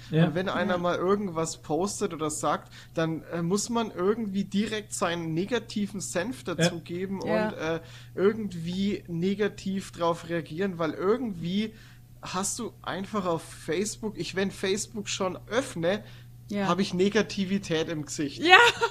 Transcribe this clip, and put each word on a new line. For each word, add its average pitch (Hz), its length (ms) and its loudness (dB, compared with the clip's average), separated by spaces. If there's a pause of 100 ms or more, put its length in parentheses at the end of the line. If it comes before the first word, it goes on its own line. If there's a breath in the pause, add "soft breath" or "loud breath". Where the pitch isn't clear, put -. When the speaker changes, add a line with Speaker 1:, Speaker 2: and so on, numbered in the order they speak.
Speaker 1:
Ja. 160 180 8
Speaker 2:
und 147 80 0
wenn 185 120 0
einer 180 280 2
Speaker 3:
Ja. - 40 4
Speaker 2:
mal 175 160 2
irgendwas 175 680 0
postet 180 520 0
oder 156 160 -2
sagt, 156 420 -2 (220 loud breath)
dann, 160 300 0
äh, 170 180 -4
muss 185 280 2
man 233 220 0
irgendwie 196 540 0
direkt 208 480 -2
seinen 170 400 0
negativen 202 680 -2
Senf 185 480 -4
Speaker 1:
Ja. 175 80 -2
Speaker 2:
dazugeben 175 680 -2
Speaker 3:
Ja. - 240 2
Speaker 2:
und, - 80 -6
äh, 160 220 -2 (360 loud breath)
irgendwie 190 920 0
negativ 190 840 -2
drauf 170 380 -2
reagieren, 170 500 -2
weil 160 140 0
irgendwie 202 800 0 (480 loud breath)
hast - 360 -4
du 226 140 -6 (120)
einfach 185 420 -4
auf 165 180 0
Facebook, - 760 -4
ich, - 160 -6
wenn 190 160 0
Facebook 202 600 -2
schon 185 280 -2 (100)
öffne, 208 560 0 (460 loud breath)
Speaker 3:
Ja. 202 180 0
Speaker 2:
hab 175 120 4
ich 196 140 -2
Negativität 190 960 2
im 151 160 -4
Gesicht. - 380 -4
Speaker 3:
Ja, 359 140 10 (340)